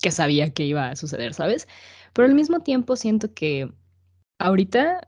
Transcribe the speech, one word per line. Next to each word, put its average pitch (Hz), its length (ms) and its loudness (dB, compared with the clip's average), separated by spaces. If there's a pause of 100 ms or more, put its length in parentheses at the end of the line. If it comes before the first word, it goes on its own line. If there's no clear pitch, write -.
que 175 100 0
sabía 147 440 0
que 156 100 -4
iba 143 240 -2
a 135 80 -12
suceder, 123 380 -8
¿sabes? 165 340 -4 (460)
Pero 240 140 6
al 277 60 6
mismo 311 260 2
tiempo 254 360 -2
siento 214 380 -2
que 139 360 -4 (680)
ahorita, 196 680 2